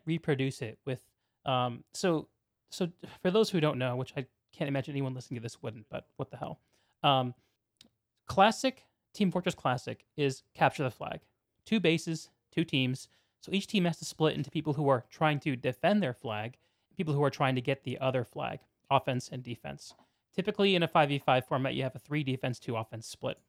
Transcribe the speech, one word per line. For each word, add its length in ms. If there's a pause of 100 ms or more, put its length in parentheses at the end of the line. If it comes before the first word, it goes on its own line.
reproduce 580
it 220
with, 200 (420)
um, 360 (120)
so, 340 (420)
so 180 (320)
for 120
those 180
who 100
don't 180
know, 180
which 200
I 100 (260)
can't 160
imagine 240
anyone 220
listening 260
to 20
this 200
wouldn't, 280
but 260
what 140
the 60
hell? 240 (420)
Um, 320 (960)
classic, 560 (300)
Team 180
Fortress 220
Classic 520 (100)
is 280 (100)
capture 300
the 60
flag. 300 (440)
Two 160
bases, 500 (220)
two 120
teams. 440 (320)
So 120
each 140
team 180
has 140
to 60
split 320
into 140
people 240
who 140
are 220
trying 300
to 160
defend 460
their 120
flag 420 (320)
and 80
people 180
who 100
are 60
trying 260
to 40
get 220
the 160
other 260
flag, 360 (300)
offense 380
and 140
defense. 520 (400)
Typically 420
in 80
a 40
five 200
v 100
five 280
format, 280
you 80
have 140
a 20
three 240
defense, 380
two 160
offense 320
split, 300 (100)